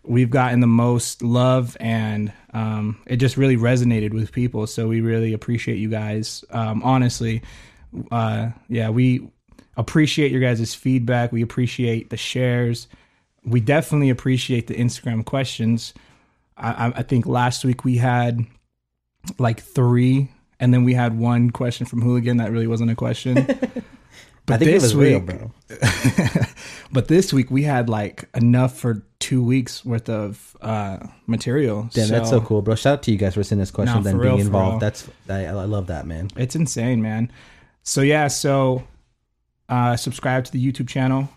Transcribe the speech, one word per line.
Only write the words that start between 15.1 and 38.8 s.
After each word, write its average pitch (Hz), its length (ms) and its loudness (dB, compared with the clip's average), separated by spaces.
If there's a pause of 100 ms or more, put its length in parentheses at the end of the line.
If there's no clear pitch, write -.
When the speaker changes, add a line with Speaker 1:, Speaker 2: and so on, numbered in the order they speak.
Speaker 1:
questions. 117 680 -2 (640)
I, 117 300 -4
I, - 0 - (100)
I 127 40 -6
think 123 240 0
last 123 400 0
week 127 180 0
we 123 140 2
had, 120 480 0 (920)
like, 113 220 0
three, 127 680 2 (300)
and 123 140 4
then 123 100 6
we 127 100 4
had 120 240 0
one 120 320 2
question 120 380 -4
from 120 160 -4
Hooligan 123 340 2
that 110 140 0
really 113 160 0
wasn't 117 240 0
a 113 40 0
question. 123 560 0
Speaker 2:
<laughs> - 60 0 (880)
Speaker 1:
But 127 100 2
Speaker 2:
I - 20 2
think 156 140 6
Speaker 1:
this 180 120 6
Speaker 2:
it - 40 4
was 107 100 4
real, 127 220 6
Speaker 1:
week, 90 60 -6 (140)
Speaker 2:
bro. 113 120 -14 (180)
Speaker 1:
<laughs> - 1200 -2
but 123 160 0
this 185 240 4
week 131 180 2
we 135 140 0
had, 127 240 0
like, 107 380 -4 (100)
enough 123 420 4
for 113 240 -2 (180)
two 127 220 -2
weeks 123 440 -2
worth 117 240 -4
of, 107 500 -8
uh, 104 380 -6 (300)
material. 113 560 0 (100)
Speaker 2:
Damn, 110 160 0
that's 113 200 0
so 120 100 4
Speaker 1:
So 110 60 0
Speaker 2:
cool, 107 160 2
bro! 104 140 0
Shout 139 200 2
out 143 80 -10
to 117 100 0
you 98 40 2
guys 95 180 0
for 104 80 0
sending 101 180 0
us 95 100 -2
questions 107 320 0
Speaker 1:
Nah, 101 80 0
Speaker 2:
and 95 80 2
Speaker 1:
for - 60 2
real, 113 100 4
Speaker 2:
being 101 120 2
Speaker 1:
for 98 100 2
Speaker 2:
involved. 98 160 2
Speaker 1:
real. 113 80 -2
Speaker 2:
That's, - 260 -4 (220)
I, 95 160 -4
I 92 180 -6
love 101 240 -2
that, 82 180 -6
man. 82 300 -8
Speaker 1:
It's 127 220 -4
insane, 123 440 0
man. 110 300 -2 (520)
So - 180 -2
yeah, 147 260 4
so, 131 560 0 (840)